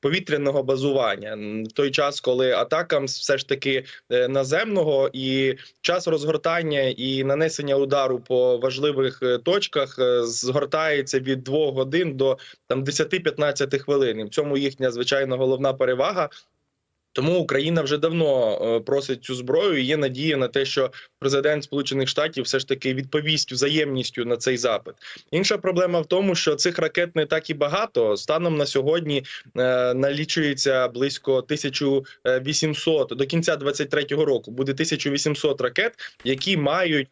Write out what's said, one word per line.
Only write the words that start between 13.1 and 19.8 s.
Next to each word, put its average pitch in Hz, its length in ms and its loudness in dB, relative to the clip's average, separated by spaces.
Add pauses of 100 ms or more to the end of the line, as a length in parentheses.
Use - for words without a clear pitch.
хвилин. 131 420 0
І 107 40 -6
в 104 60 -12
цьому 143 260 -2
їхня, 135 340 0
звичайно, 127 460 0
головна 131 360 2
перевага. 135 560 0 (880)
Тому 160 220 2
Україна 156 440 0
вже 147 160 -2
давно, 147 640 2
е, 113 180 2
просить 135 440 -2
цю 131 100 -6
зброю, 143 460 2